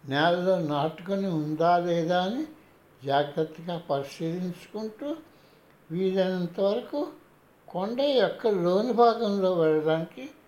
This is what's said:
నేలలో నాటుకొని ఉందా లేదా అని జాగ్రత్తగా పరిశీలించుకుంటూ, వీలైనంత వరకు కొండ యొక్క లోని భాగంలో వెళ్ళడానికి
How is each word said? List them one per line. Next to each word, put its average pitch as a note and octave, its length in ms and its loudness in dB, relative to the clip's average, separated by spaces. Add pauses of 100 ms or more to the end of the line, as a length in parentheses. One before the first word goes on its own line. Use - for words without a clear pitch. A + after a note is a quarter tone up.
నేలలో F3 540 2
నాటుకొని D#3+ 680 -2
ఉందా D#3+ 500 2
లేదా F3 460 0
అని B3 220 -4 (600)
జాగ్రత్తగా D#3+ 720 -2
పరిశీలించుకుంటూ, F3+ 1400 -6 (760)
వీలైనంత F#3 680 0
వరకు G3+ 520 -2 (560)
కొండ A3 340 -4
యొక్క B3 460 2
లోని G3 460 2
భాగంలో G#3+ 600 4
వెళ్ళడానికి D#3+ 760 0 (180)